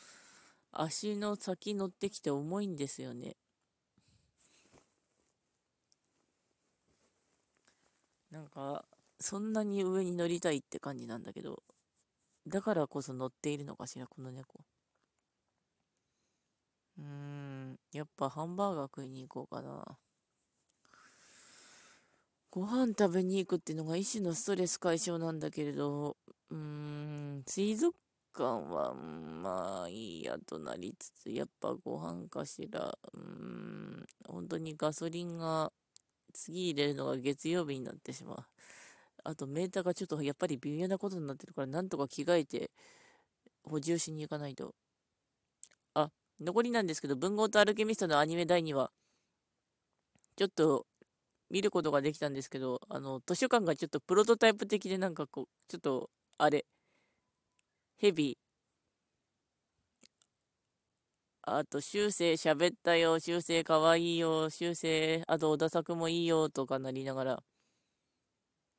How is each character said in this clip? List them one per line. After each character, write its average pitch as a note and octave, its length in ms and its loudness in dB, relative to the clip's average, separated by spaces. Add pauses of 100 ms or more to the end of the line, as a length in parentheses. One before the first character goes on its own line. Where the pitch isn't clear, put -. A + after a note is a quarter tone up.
(720)
足 G3+ 440 -2
の G#3 200 -2
先 G3+ 400 -4
乗 G3 100 -2
っ F3+ 60 -4
て - 180 -6
き - 100 -10
て D3 120 -2
重 D#3 300 -2
い G#3 60 -2
ん F3+ 80 -6
で C#3 120 -2
す C3 160 -10
よ B2+ 100 -8
ね。 B2 240 -12 (4000)
な D#3 100 -12
ん D3 60 -16
か、 C#3 380 -8 (340)
そ G3+ 200 -4
ん A3 120 -4
な A3 120 0
に G3+ 200 0
上 F#3 200 2
に F3 120 -2
乗 E3+ 120 0
り E3+ 120 0
た E3+ 120 2
い C#3+ 60 2
っ C3 40 -4
て - 180 -10
感 C#3 160 -8
じ A#2+ 120 -10
な A#2 100 -6
ん - 60 -12
だ - 100 -12
け - 80 -12
ど、 - 220 -12 (840)
だ F#3 160 -2
か G#3+ 140 0
ら D3+ 120 2
こ C#3+ 140 -6
そ C3+ 120 -8
乗 C3 140 -4
っ B2 40 -10
て - 180 -4
い D3 80 -2
る C#3+ 80 -10
の C#3+ 100 -12
か C#3 120 -12
し - 100 -12
ら、 B2+ 80 -12
こ - 160 -18
の C3 100 -12
猫。 C3 320 -18 (2250)
う - 20 -16
ー - 20 -14
ん、 C#3+ 760 -12 (120)
や D3 120 -6
っ D3 120 -12
ぱ C#3 140 0
ハ D#3 140 -6
ン F3 120 -6
バ G3+ 160 2
ー F3 40 -2
ガ D3 60 -2
ー C#3 40 -4
食 C#3 200 -10
い C3 40 -12
に C3 180 -12
行 - 180 -10
こ - 60 -14
う - 40 -8
か B2+ 80 -6
な。 C3+ 340 -14 (2500)
ご F#3 120 -6
飯 A#3+ 360 2
食 G3+ 120 6
べ F#3 140 4
に F#3 160 2
行 F3+ 80 0
く F3+ 100 2
っ - 20 -10
て - 120 -8
い D#3 40 -4
う D#3+ 40 -2
の D#3 60 -4
が D#3+ 120 0
一 G3+ 160 -2
種 G#3+ 100 -2
の E3+ 100 2
ス - 120 0
ト G3+ 100 2
レ F3+ 120 2
ス - 120 0
解 E3+ 200 2
消 E3+ 180 -2
な E3 140 -2
ん D#3+ 80 -4
だ D#3 100 -4
け D3+ 140 -4
れ D3 100 -2
ど、 C#3+ 440 -2 (320)
う - 60 -10
ー - 20 -8
ん、 D3 920 -8
水 G#3 280 0
族 E4 220 0 (360)
館 A#2 400 0
は、 C2+ 200 0
ま E2 880 -6
あ F2 60 -8
い F#2 320 -12
い - 20 -8
や B1 160 -6
と D#2+ 200 -12
な C2+ 160 -8
り F2+ 220 -10
つ - 120 -14
つ、 - 220 -14
や C3 140 -6
っ D3 40 -10 (100)
ぱ - 140 -4
ご B2 240 -8
飯 E3+ 320 -10
か - 160 -8
し - 260 -12
ら。 - 260 -8 (160)
う - 40 -20
ー - 20 -16
ん、 G#1+ 840 -14 (220)
本 F3 200 -12
当 E3+ 120 -6
に D#3+ 160 -8
ガ D3+ 180 0
ソ E3+ 160 -6
リ F3 140 -6
ン E3+ 140 -8
が、 D#3+ 340 -2 (640)
次 F3 380 -4
入 C#3+ 100 0
れ C#3+ 80 4
る C#3+ 60 -2
の C#3 120 -4
が C3+ 100 0
月 C#3 320 -2
曜 F3 160 0
日 C#3 140 -6
に - 20 -8
な - 100 -8
っ - 40 -14
て - 180 -12
し - 100 -14
ま - 120 -12
う。 - 100 -14 (800)
あ D#3 120 -6
と C#3+ 100 -8
メ D3+ 200 -2
ー F#3 40 -4
タ F#3+ 120 -2
ー - 20 -2
が F3+ 100 2
ち F#3+ 120 -6
ょ - 0 -
っ - 20 -4
と D#3 160 -2
や C#3+ 80 0
っ - 40 -6
ぱ F3+ 120 0
り D3 100 -2
微 D3 200 -4
妙 F3+ 100 0
な F#3+ 100 0
こ G3+ 120 -4
と F#3 100 -4
に D3+ 80 -4
な C#3 60 -6
っ - 20 -10
て - 100 -16
る - 80 -20
か D3 80 -4
ら、 C3 60 -2
な D3+ 140 -2
ん F#3 80 -4
と E3 80 -2
か C#3 100 0
着 - 160 -6
替 E3+ 140 6
え D3 80 4
て - 260 -4 (920)
補 D3+ 180 -4
充 E3 180 2
し D#3+ 140 -2
に D#3 80 -8
行 D3+ 80 -8
か D3+ 80 -2
な D3 100 -6
い C3+ 80 -8
と。 - 180 -10 (1200)
あ、 D3+ 160 2 (280)
残 F3+ 220 2
り A#3+ 100 0
な A#3 100 4
ん F#3+ 60 0
で D#3+ 60 0
す - 80 -4
け C#3+ 80 -2
ど、 C#3 80 0
文 F#3+ 180 0
豪 G#3+ 140 4
と G#3+ 100 6
ア G3+ 60 10
ル G#3 80 6
ケ G#3+ 100 0
ミ G#3+ 120 2
ス - 20 -2
ト F#3+ 100 2
の D3+ 120 6
ア D3+ 60 6
ニ E3 120 0
メ E3+ 80 2
第 E3+ 180 6
二 D#3 100 -2
話、 C3+ 180 0 (1500)
ち F#3+ 60 2
ょ - 20 6
っ F#3+ 40 2
と D#3 360 4 (640)
見 G3 120 2
る G3+ 100 4
こ F3+ 100 4
と D#3 100 2
が C#3+ 100 6
で D3 120 2
き - 60 -14
た D3 100 0
ん C#3 40 -4
で C3+ 80 -4
す - 80 -10
け C3+ 100 -8
ど、 B2+ 280 -2
あ C3+ 120 -6
の、 C3+ 260 -6
図 F3 100 2
書 C4 140 4
館 A3+ 160 4
が D#3+ 100 4
ち E3 100 -4
ょ - 20 -2
っ - 20 -20
と D3 100 0
プ - 160 0
ロ G#3 80 10
ト A3 140 6
タ A#3 100 8
イ A3 60 8
プ G#3+ 120 -4
的 G3+ 220 0
で、 F#3+ 100 0
な F#3+ 120 2
ん D#3+ 60 -6
か D3+ 120 -4
こ C3+ 160 -8
う、 - 40 -10 (200)
ち - 80 -12
ょ - 40 -10
っ - 20 -18
と、 C3 280 0 (280)
あ D3+ 120 8
れ、 D3 160 2 (1300)
ヘ G3+ 160 6
ビ。 D3 240 0 (3000)
あ D3 240 0
と、 C#3+ 160 -4
修 G#3 300 0
正 E3+ 220 4
喋 E3 400 4
っ - 80 -16
た E3+ 140 4
よ。 E3 240 6
修 E3+ 220 0
正 E3 240 2
か D#3+ 140 6
わ E3 180 8
い E3+ 180 2
い E3 40 2
よ。 D#3+ 300 2
修 E3+ 260 -2
正、 D#3+ 520 2
あ E3 100 4
と、 D#3 140 4
小 D3+ 60 4
田 D#3+ 120 4
作 E3+ 260 0
も E3 120 0
い E3+ 160 2
い E3 40 2
よ D#3+ 220 6
と C3+ 160 -2
か C3+ 140 0
な C3+ 120 -4
り C3 120 -4
な C3+ 100 -2
が C3 100 0
ら、 C3 200 0 (1400)